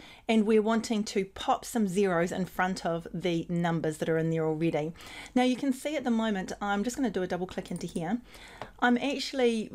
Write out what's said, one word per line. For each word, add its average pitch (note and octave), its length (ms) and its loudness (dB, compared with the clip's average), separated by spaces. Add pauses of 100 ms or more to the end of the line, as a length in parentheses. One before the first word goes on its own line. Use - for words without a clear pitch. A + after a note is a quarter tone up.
(280)
and A3 180 6
we're A3 160 6
wanting A3 420 2
to G3 220 -2
pop - 400 -2
some A3 220 0
zeros F3+ 440 4
in F3+ 140 -2
front F#3 400 -2
of E3 260 -2
the E3+ 380 0
numbers E3 480 0
that E3 100 -2
are D#3+ 120 2
in D#3+ 100 2
there D#3+ 160 0
already. D#3 480 0 (400)
Now B3 80 4
you B3+ 140 4
can C4+ 180 -2
see D4 220 -4
at C4+ 80 -2
the B3+ 80 0
moment, A3 400 0 (100)
I'm G3+ 220 0
just B3 120 -4
gonna C4 140 0
do F#3 140 -2
a F3 40 -2
double F3+ 200 -4
click - 240 -10
into F3 160 -6
here. F3+ 320 -4 (640)
I'm A#3+ 180 4
actually B3+ 760 0